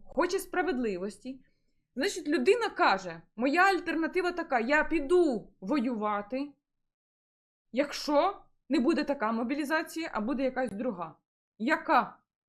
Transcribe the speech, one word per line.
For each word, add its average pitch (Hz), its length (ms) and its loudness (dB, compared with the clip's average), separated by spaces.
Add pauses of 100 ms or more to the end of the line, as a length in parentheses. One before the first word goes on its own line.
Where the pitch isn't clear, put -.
хоче 349 340 -2
справедливості, 254 1000 -4 (560)
значить, 320 320 -4
людина 370 400 4
каже: 185 540 0 (140)
«Моя 285 260 4
альтернатива 349 680 2
така: 330 280 0
я 294 240 2
піду 311 760 2
воювати, 226 920 -2 (1200)
якщо 294 720 0 (260)
не 254 120 2
буде 233 240 2
така 214 280 -2
мобілізація, 311 800 -4
а - 80 -4
буде 247 240 -4
якась 254 260 -4
друга». 196 460 -8 (420)
Яка? 277 580 2 (320)